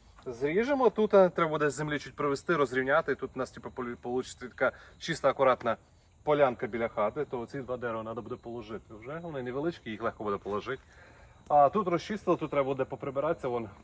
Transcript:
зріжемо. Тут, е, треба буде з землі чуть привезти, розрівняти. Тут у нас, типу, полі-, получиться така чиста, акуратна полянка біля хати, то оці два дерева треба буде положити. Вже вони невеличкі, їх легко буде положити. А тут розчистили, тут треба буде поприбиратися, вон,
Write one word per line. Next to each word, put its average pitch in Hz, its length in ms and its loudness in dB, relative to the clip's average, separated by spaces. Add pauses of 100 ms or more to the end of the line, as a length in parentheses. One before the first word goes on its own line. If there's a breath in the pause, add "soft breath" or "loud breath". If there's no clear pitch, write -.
(260)
зріжемо. 202 640 2
Тут, 214 240 0
е, 190 140 10
треба 170 220 0
буде 151 200 2
з 135 40 -6
землі 151 240 -2
чуть 135 180 -12
привезти, 143 400 0
розрівняти. 135 580 2
Тут 127 200 -8
у - 40 -8
нас, 127 120 -4
типу, 120 200 -12
полі-, 120 320 -8
получиться 123 460 -6
така 123 240 0 (260 soft breath)
чиста, - 300 0
акуратна 123 480 4 (460)
полянка 139 440 4
біля 113 220 -2
хати, 107 360 -2
то 131 160 -8
оці 117 180 -10
два 123 180 -6
дерева 113 260 -6
треба 113 200 -8
буде 113 140 -10
положити. 113 640 -12
Вже 135 220 -12
вони 151 200 -8
невеличкі, 135 480 -6
їх 104 120 -8
легко 113 220 -4
буде 104 120 -2
положити. 101 460 -6 (680 soft breath)
А 143 200 8
тут 202 200 2
розчистили, 175 480 0
тут 156 140 -6
треба 143 140 2
буде 131 200 -2
поприбиратися, 139 640 -4
вон, 117 200 -2 (160)